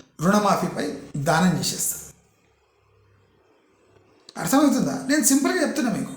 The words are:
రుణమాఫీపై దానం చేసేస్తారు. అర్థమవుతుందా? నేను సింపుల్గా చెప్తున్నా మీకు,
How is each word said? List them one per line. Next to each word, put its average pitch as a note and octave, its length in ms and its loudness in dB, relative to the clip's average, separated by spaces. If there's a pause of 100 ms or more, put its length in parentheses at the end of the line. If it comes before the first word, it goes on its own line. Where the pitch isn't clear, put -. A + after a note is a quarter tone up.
(220)
రుణమాఫీపై G3+ 800 0 (160)
దానం D#3 420 2
చేసేస్తారు. - 440 -6 (2250)
అర్థమవుతుందా? B3+ 680 2
నేను D4 160 0
సింపుల్గా D4+ 440 2
చెప్తున్నా A#3+ 240 -2
మీకు, - 260 -6